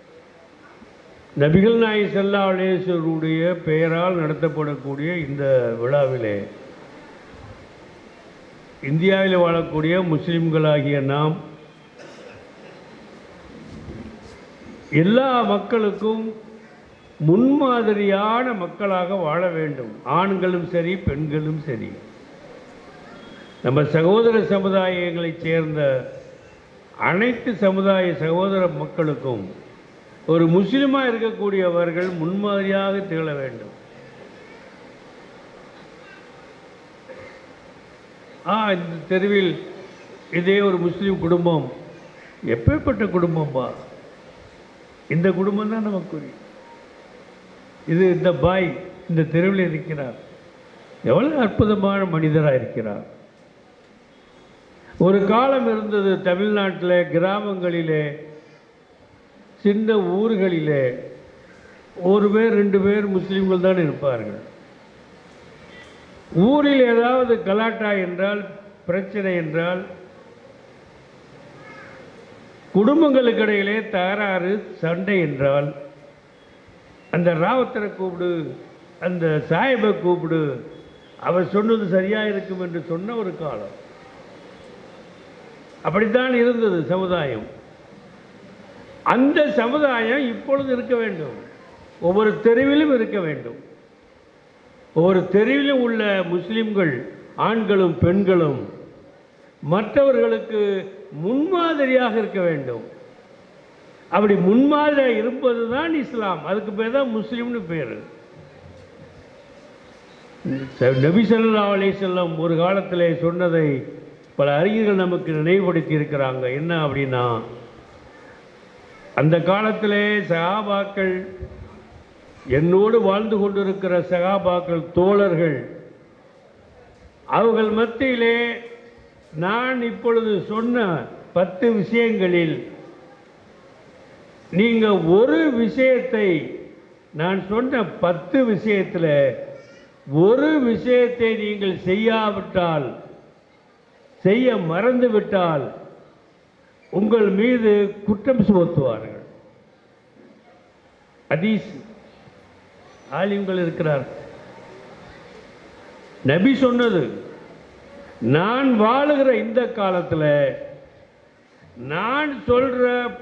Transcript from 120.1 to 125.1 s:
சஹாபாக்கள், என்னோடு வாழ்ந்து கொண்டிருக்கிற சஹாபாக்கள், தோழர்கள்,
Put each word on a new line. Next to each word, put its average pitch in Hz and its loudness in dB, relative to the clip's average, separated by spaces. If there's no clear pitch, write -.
சஹாபாக்கள், 196 -2
என்னோடு 190 4
வாழ்ந்து 208 2
கொண்டிருக்கிற 196 -2
சஹாபாக்கள், 175 0
தோழர்கள், 175 2